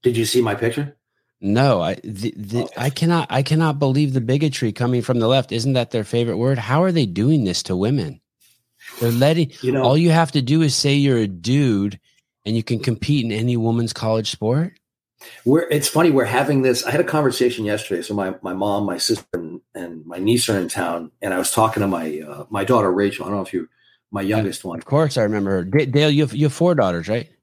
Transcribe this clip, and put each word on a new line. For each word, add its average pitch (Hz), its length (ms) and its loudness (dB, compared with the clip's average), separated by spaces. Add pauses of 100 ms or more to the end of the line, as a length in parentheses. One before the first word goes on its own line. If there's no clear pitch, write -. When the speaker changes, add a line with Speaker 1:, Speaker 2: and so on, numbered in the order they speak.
Speaker 1:
Did 120 140 2
you 113 80 0
see 120 160 2
my 110 140 0
picture? 139 420 -4 (420)
Speaker 2:
No, 110 400 2
I, 85 140 -2 (100)
the, 104 320 -8
the, 107 280 -6
Speaker 1:
Okay. - 120 -10
Speaker 2:
I 131 140 -2
cannot, 165 400 0
I 135 140 0
cannot 156 360 0
believe 139 320 2
the 131 80 0
bigotry 131 540 0
coming 123 280 0
from 120 180 0
the 113 100 2
left. 131 240 2
Isn't 117 200 0
that 123 180 0
their 110 120 -2
favorite 117 320 -2
word? 127 220 0
How 123 260 0
are 185 80 2
they 160 140 2
doing 110 400 2
this 90 180 -2
to 92 140 -2
women? 101 420 -2 (800)
They're 117 100 0
letting, 139 520 2
Speaker 1:
You 127 100 0
know 135 120 0
Speaker 2:
all 131 140 4
you 170 140 4
have 165 220 2
to 143 80 2
do 143 200 2
is 147 140 2
say 143 200 2
you're 139 240 4
a 107 80 2
dude 101 720 0 (480)
and 110 120 -2
you 110 60 -2
can 113 160 -4
compete 131 440 0
in 113 80 -2
any 113 240 0
woman's 117 380 0
college 110 360 -2
sport. 139 440 -2 (680)
Speaker 1:
We're, 156 260 4
it's 147 180 0
funny, 165 240 4
we're 131 140 4
having 135 360 0
this, 127 240 2
I 120 60 -4
had 147 80 0
a 175 60 2
conversation 123 600 0
yesterday. 104 380 -4
So - 100 -8
my, 95 300 -4
my 92 100 -8
mom, 101 320 -2
my 87 140 -4
sister, - 340 0
and, 85 260 -8 (140)
and 85 320 -14
my 87 140 -12
niece 117 300 2
are 101 100 2
in 90 80 -4
town, 85 420 -6 (100)
and 98 140 -4
I 90 60 -2
was 90 120 -2
talking 113 300 0
to 98 60 0
my, 80 320 -4
uh, 76 320 -16
my 98 120 -4
daughter, 104 280 2
Rachel. 101 340 -2
I 92 40 -10
don't 101 80 -4
know 98 40 -6
if - 120 -12
you, 82 140 -4 (440)
my 101 100 -6
youngest 101 420 -2
one. 85 140 -8
Speaker 2:
Of 82 80 -14
course 147 320 0
I 117 60 2
remember 104 280 0
her. 95 120 0
D-, 127 240 0
Dale, 147 240 2
you 143 100 2
have, 117 140 -2
you 147 100 2
have 139 80 0
four 175 220 2
daughters, 90 320 0
right? 113 200 -4 (160)